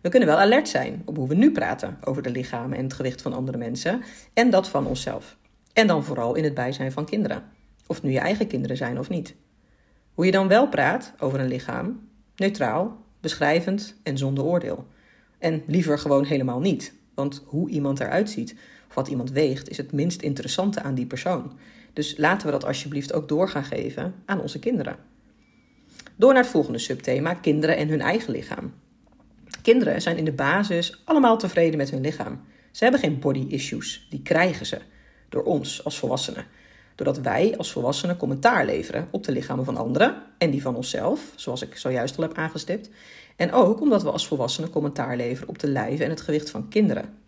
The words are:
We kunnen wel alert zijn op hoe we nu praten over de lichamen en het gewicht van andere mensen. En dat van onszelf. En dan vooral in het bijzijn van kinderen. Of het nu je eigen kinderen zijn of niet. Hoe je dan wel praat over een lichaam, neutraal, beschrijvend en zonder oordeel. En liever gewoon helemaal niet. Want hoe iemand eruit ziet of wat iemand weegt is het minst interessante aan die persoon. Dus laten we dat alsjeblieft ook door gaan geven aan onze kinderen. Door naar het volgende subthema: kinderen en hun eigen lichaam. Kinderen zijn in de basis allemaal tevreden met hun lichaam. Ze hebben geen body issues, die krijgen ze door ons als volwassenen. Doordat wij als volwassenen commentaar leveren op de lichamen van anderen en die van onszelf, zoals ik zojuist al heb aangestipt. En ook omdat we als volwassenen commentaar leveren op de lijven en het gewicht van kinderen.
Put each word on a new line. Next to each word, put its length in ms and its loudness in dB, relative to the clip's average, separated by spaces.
We 80 -2
kunnen 180 6
wel 100 6
alert 320 6
zijn 360 -4
op 100 -8
hoe 120 -2
we 80 0
nu 160 8
praten 520 -4
over 180 -4
de 80 -6
lichamen 480 -6
en 60 -4
het 100 -6
gewicht 280 -6
van 120 -6
andere 240 -6
mensen. 440 -4
En 160 6
dat 180 4
van 200 -2
onszelf. 500 -6
En 140 6
dan 160 2
vooral 320 -2
in 80 0
het 100 0
bijzijn 380 -4
van 140 -4
kinderen. 380 -2
Of 80 -4
het 100 -10
nu 60 2
je 80 2
eigen 280 0
kinderen 300 -4
zijn 220 -4
of 100 -8
niet. 260 -6
Hoe 120 0
je 60 6
dan 160 4
wel 200 8
praat 520 0
over 200 -2
een 80 0
lichaam, 600 -6
neutraal, 680 -2
beschrijvend 840 0
en 140 -4
zonder 260 0
oordeel. 440 -2
En 280 -2
liever 340 2
gewoon 240 4
helemaal 360 0
niet. 340 -2
Want 320 -6
hoe 240 -2
iemand 300 0
eruit 300 0
ziet 260 -8
of 60 -18
wat 120 -2
iemand 240 -4
weegt 380 0
is 80 -10
het 140 -8
minst 300 -2
interessante 600 -2
aan 140 -4
die 100 -2
persoon. 460 -4
Dus 240 -6
laten 280 2
we 60 0
dat 140 -2
alsjeblieft 480 -4
ook 140 -2
door 220 2
gaan 140 -4
geven 520 -6
aan 160 -2
onze 180 -8
kinderen. 360 -2
Door 180 8
naar 80 8
het 100 0
volgende 280 0
subthema: 540 -2
kinderen 440 2
en 120 0
hun 120 0
eigen 300 -2
lichaam. 420 -8
Kinderen 400 4
zijn 160 0
in 80 -2
de 60 0
basis 720 0
allemaal 320 6
tevreden 400 2
met 140 -2
hun 100 -4
lichaam. 400 -6
Ze 120 0
hebben 180 6
geen 180 0
body 280 0
issues, 640 -8
die 120 -10
krijgen 440 0
ze 140 -6
door 140 -2
ons 400 -2
als 160 -6
volwassenen. 460 -4
Doordat 240 -2
wij 380 2
als 140 -6
volwassenen 460 -2
commentaar 480 2
leveren 460 -4
op 120 -6
de 80 -4
lichamen 340 -2
van 120 -4
anderen 440 4
en 140 2
die 100 0
van 140 -2
onszelf, 600 -2
zoals 260 -8
ik 160 -12
zojuist 400 -2
al 60 -2
heb 140 -6
aangestipt. 520 -6
En 180 0
ook 280 6
omdat 220 4
we 80 0
als 160 -4
volwassenen 420 -2
commentaar 480 -2
leveren 320 -6
op 100 -12
de 80 -2
lijven 380 -2
en 60 -2
het 100 -6
gewicht 280 -2
van 200 -10
kinderen. 440 2